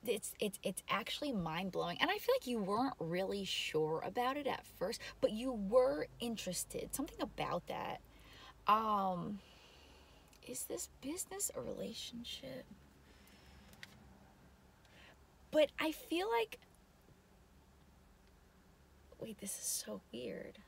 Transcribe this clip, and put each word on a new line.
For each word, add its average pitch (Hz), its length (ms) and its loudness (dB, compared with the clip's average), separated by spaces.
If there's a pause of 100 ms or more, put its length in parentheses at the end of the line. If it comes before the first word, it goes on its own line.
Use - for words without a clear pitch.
It's, 220 320 0
it's, 208 240 0
it's 190 260 -2
actually 233 440 0
mind-blowing. 175 680 0
And 294 80 4
I 403 100 4
feel - 180 4
like 508 100 0
you 240 140 0
weren't 208 400 2
really 190 440 0
sure 156 640 2
about 247 300 2
it 294 100 -2
at - 180 -2 (140)
first, 214 220 -2 (200)
but 262 120 6
you 240 200 0
were 254 540 6 (140)
interested. 196 760 -4
Something - 260 -2
about 165 460 -2
that. - 340 -4 (720)
Um, 202 680 4 (1040)
is 254 160 -6
this - 260 -4 (140)
business 359 500 -2
or - 120 -6
relationship? 240 1000 -8 (2750)
But 294 200 6 (100)
I 311 100 2
feel 349 400 -2
like, 453 300 0 (2500)
wait, 226 220 -8
this 202 180 -6
is - 60 -10
so - 360 -4 (120)
weird. - 560 -8